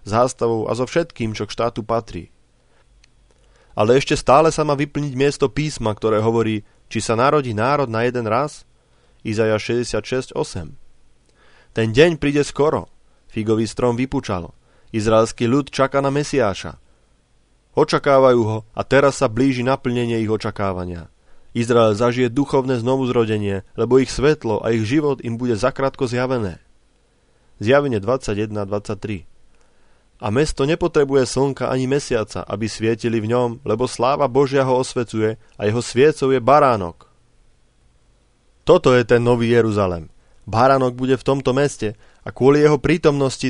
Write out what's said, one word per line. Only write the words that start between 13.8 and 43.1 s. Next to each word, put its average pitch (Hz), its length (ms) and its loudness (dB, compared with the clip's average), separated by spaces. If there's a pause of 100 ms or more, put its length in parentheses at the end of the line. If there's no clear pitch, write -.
vypučal. 117 560 -6 (400)
Izraelský 110 560 0
ľud 135 220 0
čaká 139 320 -2
na 139 80 -2
Mesiáša. 135 720 -2 (960)
Očakávajú 135 640 4
ho 110 180 -2 (140)
a - 160 -8
teraz 139 320 2
sa 131 80 2
blíži 123 340 0
naplnenie 120 540 -2
ich 110 160 -2
očakávania. 90 800 -6 (420)
Izrael 117 400 4
zažije 120 400 0
duchovné 131 480 0
znovuzrodenie, 113 800 0 (160)
lebo 123 240 4
ich - 80 -4
svetlo 123 480 -2
a 113 160 -2
ich 110 80 0
život 139 400 -2
im 117 160 -6
bude 123 160 -2
zakrátko 131 560 -2
zjavené. 120 480 -4 (1040)
Zjavenie 127 400 2
dvadsaťjeden 107 560 -4
dvadsaťtri. 101 600 -8 (1000)
A 107 160 -4
mesto 139 320 0
nepotrebuje 143 640 2
slnka 135 400 -2
ani 131 160 -2
mesiaca, 123 560 -2
aby 104 240 -6
svietili 113 560 -2
v 107 80 -4
ňom, 120 320 -2
lebo 113 240 -2
sláva 139 400 0
Božia 131 400 0
ho 131 160 2
osvecuje 110 560 -4
a - 240 -14
jeho 107 160 0
sviecou 135 560 2
je 127 80 0
baránok. 120 640 2 (1600)
Toto 165 320 4
je 120 80 2
ten 120 160 4
nový 120 320 2
Jeruzalem. 101 560 0 (320)
Baránok 127 560 2
bude 131 160 0
v 120 80 -2
tomto 135 320 0
meste 135 400 -2 (320)
a 104 80 -12
kvôli 147 320 4
jeho 147 160 2
prítomnosti 143 680 0